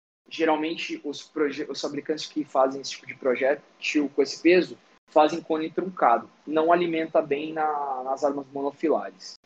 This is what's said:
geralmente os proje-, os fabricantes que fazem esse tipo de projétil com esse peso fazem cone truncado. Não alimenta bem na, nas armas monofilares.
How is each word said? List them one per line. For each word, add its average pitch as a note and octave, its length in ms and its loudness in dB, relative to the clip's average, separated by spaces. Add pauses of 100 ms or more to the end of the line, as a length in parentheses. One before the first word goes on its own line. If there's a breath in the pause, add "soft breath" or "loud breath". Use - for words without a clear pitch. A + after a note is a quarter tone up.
(280)
geralmente E3 760 -2
os C#3+ 180 -8
proje-, C#3+ 480 -4
os C3+ 100 -10
fabricantes D3 460 -6
que D3+ 180 -6
fazem C#3 360 0
esse - 120 -10
tipo - 140 -14
de B2 80 -14
projétil C3+ 1000 -2
com C#3+ 60 4
esse - 200 -4
peso E3+ 340 4 (340)
fazem D#3+ 300 4
cone D#3 300 -4
truncado. A#2+ 580 0 (180)
Não D#3 260 2
alimenta D#3+ 500 2
bem D3+ 300 -4
na, C#3+ 500 -4
nas C3+ 220 -2
armas C#3 280 -2
monofilares. C#3 840 -2 (120)